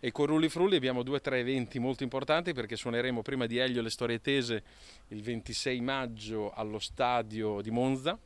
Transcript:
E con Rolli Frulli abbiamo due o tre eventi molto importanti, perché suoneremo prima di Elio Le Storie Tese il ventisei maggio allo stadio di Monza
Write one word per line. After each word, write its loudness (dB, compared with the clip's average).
E -2
con 2
Rolli 4
Frulli 4
abbiamo 2
due -2
o 0
tre 2
eventi 0
molto 0
importanti, 0
perché -4
suoneremo 0
prima -2
di 0
Elio 2
Le -2
Storie -2
Tese 0
il -10
ventisei -4
maggio -4
allo -6
stadio 0
di -4
Monza 2